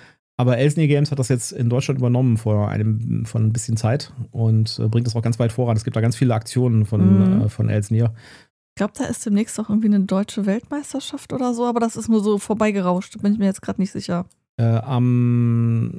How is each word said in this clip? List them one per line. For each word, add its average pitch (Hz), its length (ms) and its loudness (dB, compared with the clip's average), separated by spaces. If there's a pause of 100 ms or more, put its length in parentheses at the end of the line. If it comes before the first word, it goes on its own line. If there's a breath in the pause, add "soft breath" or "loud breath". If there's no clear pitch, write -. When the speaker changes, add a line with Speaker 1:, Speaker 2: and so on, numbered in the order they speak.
(360 loud breath)
Speaker 1:
aber 123 220 2
Elsnir 147 300 2
Games 147 220 2
hat 139 80 -6
das 127 100 0
jetzt 123 240 -2
in 117 180 0
Deutschland 135 280 0
übernommen 123 380 2
vor 104 320 0
einem, 110 580 -2
vor 113 140 -4
ein 110 120 2
bisschen 113 240 -4
Zeit 117 360 -2 (200)
und, 110 460 0
äh, 113 100 0
bringt 120 180 0
das 113 100 -4
auch 113 60 -2
ganz 117 160 -2
weit 117 140 0
voran. 117 240 0
Es 107 80 -4
gibt 120 120 -4
da 110 40 0
ganz 113 160 0
viele 123 180 2
Aktionen 113 520 0
von, 95 520 4
Speaker 2:
Mhm. 110 40 2
Speaker 1:
äh, 107 60 0
von 110 200 -2
Elsnir. 110 440 0 (600 loud breath)
Speaker 2:
Ich - 40 -20
glaub, 202 140 -2
da 262 120 -6
ist - 200 -6
demnächst 208 340 -2
auch 233 120 -6
irgendwie 214 180 2
eine 208 120 4
deutsche 196 440 -2
Weltmeisterschaft 269 880 -6
oder 247 220 -2
so, 240 100 -2
aber 240 160 0
das 226 160 -2
ist 226 120 -10
nur 220 140 4
so 208 160 2
vorbeigerauscht, 196 760 -2
da 214 60 -14
bin 202 120 2
ich 220 60 -2
mir 196 80 2
jetzt 190 160 -2
grad - 160 -8
nicht 190 140 -2
sicher. 180 340 -6 (320)
Speaker 1:
Äh, 117 60 2
am, 117 1200 2 (100)